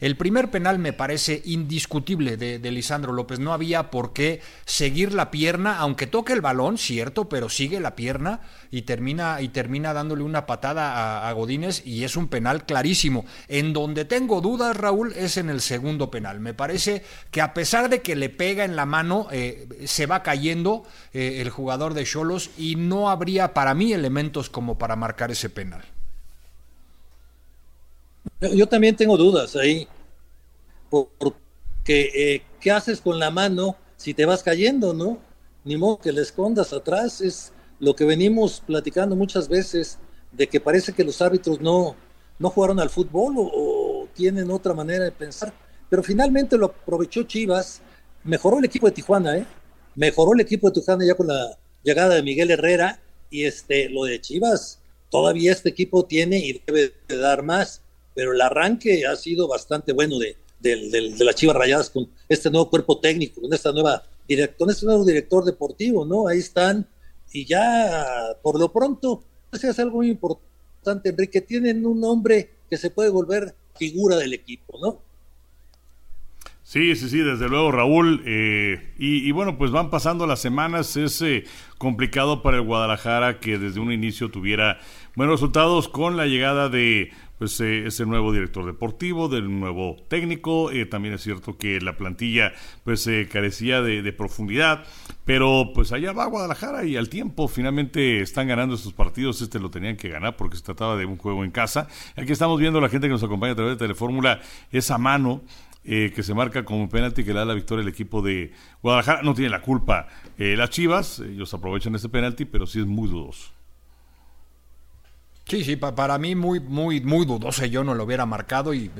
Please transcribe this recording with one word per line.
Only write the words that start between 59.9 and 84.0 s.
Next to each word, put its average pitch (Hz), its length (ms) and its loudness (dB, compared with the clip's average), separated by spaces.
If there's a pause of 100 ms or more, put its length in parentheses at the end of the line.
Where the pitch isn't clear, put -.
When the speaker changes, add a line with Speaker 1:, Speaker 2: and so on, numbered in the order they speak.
Speaker 2:
bueno 143 260 2
de, 110 180 -4 (240)
del, 110 300 0
del, 110 260 0
de 120 80 6
las 117 100 6
Chivas 156 220 6
Rayadas 131 340 2
con 127 180 -4 (200)
este 156 220 2
nuevo 160 180 4
cuerpo 160 300 2
técnico, 160 420 0
con 139 140 -4
esta 151 180 0
nueva 147 300 2 (260)
direc-, 143 300 0
con 170 100 2
este 202 160 0
nuevo 214 200 6
director 175 400 4
deportivo, 180 600 0
¿no? 190 240 0
Ahí 175 120 2
están, 190 460 0 (460)
y 139 140 -8
ya, 196 580 2 (380)
por 151 160 2
lo 165 140 2
pronto, 254 500 0 (300)
eso 247 180 -2
es 226 80 -2
algo 240 200 0
muy 233 120 2
importante, - 960 -4
Enrique, 190 320 0
tienen 233 460 0
un 226 180 2
hombre 226 460 4 (180)
que 165 80 -2
se 170 140 -4
puede 214 180 2
volver 190 460 0 (220)
figura 175 400 2
del 135 180 0
equipo, - 440 -14
¿no? - 280 -6 (1600)
Speaker 3:
Sí, 160 340 2
sí, 123 120 -6
sí, 139 100 0
desde 127 300 0
luego, 147 220 2
Raúl, 151 560 4
eh, 107 720 0
y, 143 300 0
y - 20 4
bueno, 175 260 -2
pues 135 140 2
van 156 180 0
pasando 165 380 0
las 139 140 0
semanas, 151 560 -2
es, 147 260 -2
eh, 139 220 0 (340)
complicado 131 640 0
para 127 140 4
el 120 80 2
Guadalajara 113 760 0
que 110 180 -2
desde 98 220 -4
un 117 140 -2
inicio 110 400 -4